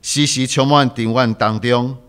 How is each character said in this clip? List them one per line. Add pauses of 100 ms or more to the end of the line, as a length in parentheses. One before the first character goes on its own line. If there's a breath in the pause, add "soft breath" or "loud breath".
时
时
充
满
伫
阮
当
中。 (120)